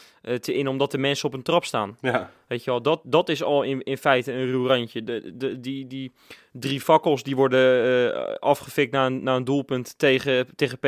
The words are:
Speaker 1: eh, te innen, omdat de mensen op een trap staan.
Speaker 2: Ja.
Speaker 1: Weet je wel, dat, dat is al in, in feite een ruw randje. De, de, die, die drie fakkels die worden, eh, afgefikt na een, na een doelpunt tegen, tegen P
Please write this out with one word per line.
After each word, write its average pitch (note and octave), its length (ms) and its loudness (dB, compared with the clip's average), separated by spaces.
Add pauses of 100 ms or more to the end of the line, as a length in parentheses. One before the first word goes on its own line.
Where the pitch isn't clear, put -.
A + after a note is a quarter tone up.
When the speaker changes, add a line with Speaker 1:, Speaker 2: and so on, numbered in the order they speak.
(220)
Speaker 1:
eh, A#2+ 140 -4
te - 180 -4
innen, C3+ 180 -2
omdat C3+ 200 -2
de C#3 60 -4
mensen C#3 300 -2
op B2+ 60 -10
een C3 100 -10
trap E3+ 220 0
staan. G#2+ 360 -4
Speaker 2:
Ja. A#2+ 300 -2 (160)
Speaker 1:
Weet A#2+ 160 -6
je - 80 -6
wel, B2 100 0
dat, D#3 220 0
dat D#3 260 2
is D#3 140 -2
al C#3+ 200 2
in, C3 200 -4
in C3+ 140 -6
feite C3 340 2
een B2+ 140 -4
ruw B2+ 220 0
randje. A#2+ 360 0
De, A2+ 340 -8
de, B2 220 -6
die, C3+ 280 -10
die C3 240 -10 (400)
drie C3+ 300 -6
fakkels D#3 420 4
die C3+ 120 -4
worden, B2+ 480 4 (460)
eh, - 60 -6
afgefikt C#3 560 0
na C3+ 140 2
een, C3 180 -2
na C3 120 0
een B2+ 80 0
doelpunt C3 540 -2
tegen, C3 580 2
tegen C3 240 -2
P - 80 0